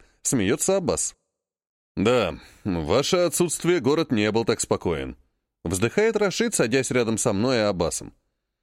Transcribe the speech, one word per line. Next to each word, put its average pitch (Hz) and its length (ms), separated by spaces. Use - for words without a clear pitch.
смеется 139 560
Аббас. 113 380
«Да, 101 440
в 85 220
ваше 127 320
отсутствие 175 640
город 147 320
не 107 200
был 113 140
так 113 140
спокоен». 73 580
Вздыхает 113 540
Рашид, 214 360
садясь 131 380
рядом 113 260
со 117 140
мной 120 260
и 110 40
Аббасом. 90 520